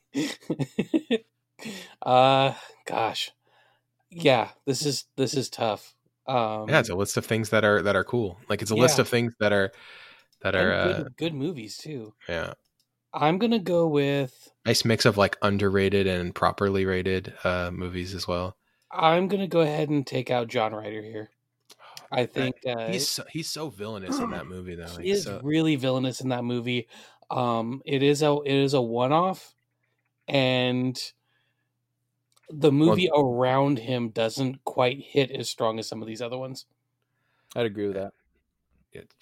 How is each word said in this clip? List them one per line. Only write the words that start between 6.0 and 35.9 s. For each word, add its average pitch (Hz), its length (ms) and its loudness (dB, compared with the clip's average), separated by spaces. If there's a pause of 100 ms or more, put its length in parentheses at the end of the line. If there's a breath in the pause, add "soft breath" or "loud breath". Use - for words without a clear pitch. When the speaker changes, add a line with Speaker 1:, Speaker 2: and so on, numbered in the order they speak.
Speaker 1:
Um, 110 420 -2
Speaker 2:
Yeah, 147 120 4
it's 107 80 -2
a 92 80 -4
list 95 200 -2
of 117 80 -2
things 110 260 -2
that 107 140 4
are, 104 180 4
that 98 120 2
are 95 80 2
cool. 104 360 -4 (100)
Like, 104 140 -2
it's 107 100 -4
a - 20 2
list 127 240 4
Speaker 1:
Yeah. 131 40 2
Speaker 2:
of 113 60 0
things 117 300 0
that 104 140 2
are, 98 180 2 (720 loud breath)
that 95 140 0
Speaker 1:
And 92 120 4
Speaker 2:
are, 92 200 0
Speaker 1:
good, 98 180 -2
Speaker 2:
uh, - 100 -14
Speaker 1:
good 165 180 -4
movies, 135 440 -8
too. 120 360 -12 (140)
Speaker 2:
yeah. 82 260 -6 (600)
Speaker 1:
I'm 156 240 2
gonna 226 220 2
go 170 260 2
with 139 640 0 (160)
Speaker 2:
Nice - 180 2
mix 113 200 2
of, 110 120 6
like, 98 260 4
underrated 98 640 2
and 90 260 -2
properly 98 500 0
rated, 95 480 -2 (120)
uh, 90 280 0
movies 90 420 -8
as 87 120 -8
well. 90 300 -4 (340)
Speaker 1:
I'm 170 380 4
gonna 196 180 -2
go 170 140 2
ahead 151 280 0
and 147 160 0
take 131 280 -6
out 120 160 -2
John 110 260 -2
Ryder 107 280 -10
here. 107 280 -12 (800 loud breath)
I 131 140 0
Speaker 2:
That - 100 -8
Speaker 1:
think, 131 220 -2 (100)
uh, 117 240 -4
Speaker 2:
he's 131 180 -2
so, - 220 -6
he's 156 180 -8
so 151 220 -8
villainous 104 480 -8
in 240 120 -4
that 87 180 -10
movie, 90 260 -10
though. 85 140 -12
Speaker 1:
he 87 80 -14
Speaker 2:
Like, 85 100 -8
Speaker 1:
is 196 180 0
Speaker 2:
so 101 200 -8
Speaker 1:
really 156 320 2
villainous 131 460 -2
in 131 80 -2
that 123 120 -2
movie. 120 460 -4 (420 loud breath)
Um, 120 540 -2
it 139 180 0
is 143 200 4
a, 147 220 4
it 139 120 -2
is 139 180 4
a 131 80 4
one-off, 135 720 0 (720)
and 127 760 2 (1500)
the 151 160 4
Speaker 2:
Well - 20 2
Speaker 1:
movie 170 420 4
around 135 640 4
him 120 320 -4
doesn't 127 540 -2
quite 131 360 0
hit 135 300 0
as 131 180 -8
strong 113 300 -2
as 110 100 -8
some 110 140 -10